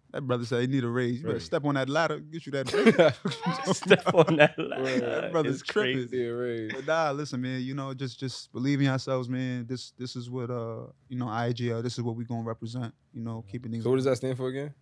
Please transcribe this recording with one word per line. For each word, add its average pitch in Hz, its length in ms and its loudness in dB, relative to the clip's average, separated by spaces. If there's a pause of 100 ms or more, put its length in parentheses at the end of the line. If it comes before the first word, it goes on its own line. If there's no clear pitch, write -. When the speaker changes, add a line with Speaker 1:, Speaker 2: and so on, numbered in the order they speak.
(120)
Speaker 1:
That 147 140 -6
brother 123 180 0
said 120 160 0
he 127 60 2
need 131 180 2
a 117 60 0
raise. 123 280 0
You 147 40 -10
better 175 120 -2
Speaker 2:
Right. - 80 -4
Speaker 1:
step 160 220 -2
on 143 120 2
that 135 120 0
ladder, 151 320 0
get 156 240 -12
you 139 80 -8
that 131 200 -2
Speaker 2:
<laughs> - 920 4
Speaker 1:
raise. - 120 4
Speaker 2:
Step 180 360 4
on 160 220 8
that 147 220 6
ladder. - 240 -4
Speaker 3:
Word. 131 180 2
Speaker 1:
That - 320 -2
brother's 147 280 0
Speaker 2:
It's - 100 -18
Speaker 1:
tripping. 127 380 0
Speaker 2:
crazy. 127 100 -4
Speaker 3:
Need 120 100 0
a 117 60 -4
raise. 117 400 -4
Speaker 1:
But 131 120 -6
nah, 160 260 2
listen, 139 280 -4
man, 127 220 -2
you 131 120 -6
know, 135 200 -6
just, 127 260 -6
just - 320 -8
believe 135 280 2
in 139 60 6
yourselves, 131 440 0
man. 127 360 -4
This, 123 320 -10
this 127 180 -8
is 120 120 -10
what, 123 220 -6
uh, 117 380 -6 (200)
you 127 100 -8
know, 120 100 -4
I 117 180 0
A 123 80 2
G 120 160 -2
L, 117 120 -2
this 123 140 -4
is 123 80 -4
what 117 120 -2
we 117 100 -8
gonna 117 160 -4
represent, 117 500 -6 (220)
you 117 80 -10
know, 113 280 -8
keeping 110 220 -8
things 113 120 -6
Speaker 3:
So 120 60 4
what 131 60 6
does 131 80 2
that 131 120 4
stand 131 200 -2
for 127 120 -4
again? 139 340 -6